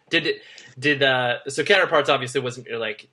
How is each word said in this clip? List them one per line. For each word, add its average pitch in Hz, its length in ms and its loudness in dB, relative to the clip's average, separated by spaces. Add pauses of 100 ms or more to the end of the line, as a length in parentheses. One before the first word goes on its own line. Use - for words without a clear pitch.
did 160 180 0
it, - 140 -4 (360)
did, 139 240 0
uh, 127 360 2 (100)
so 135 160 -4
Counterparts 170 460 4
obviously 131 320 0
wasn't, 123 280 -8
like, 113 440 -8